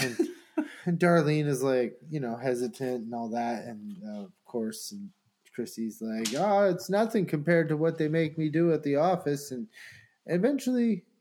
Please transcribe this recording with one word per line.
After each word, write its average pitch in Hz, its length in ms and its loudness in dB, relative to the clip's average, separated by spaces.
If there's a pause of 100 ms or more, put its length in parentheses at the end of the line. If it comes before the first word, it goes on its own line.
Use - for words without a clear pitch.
and, 123 160 -2 (380)
<laughs> - 300 -6
and 175 140 0
Darlene 151 480 4
is, 135 160 0
like, 127 340 2 (120)
you 156 100 -2
know, 117 160 -4
hesitant 123 680 -2
and 117 80 -10
all 117 160 -6
that. 117 340 -2
And, 104 320 -12 (100)
uh, 104 180 -10
of 92 80 -16 (120)
course, 110 480 -6
and 101 180 -12 (440)
Chrissy's 113 480 -6
like, 110 360 -4
"Oh, 202 320 4
it's 175 200 -2
nothing 208 380 2
compared 160 420 2
to 156 80 0
what 165 200 0
they 156 120 0
make 156 280 0
me 156 120 0
do 165 240 4
at 156 100 0
the 143 140 2
office." 151 540 0
And 120 160 -6 (580)
eventually 240 800 2 (160)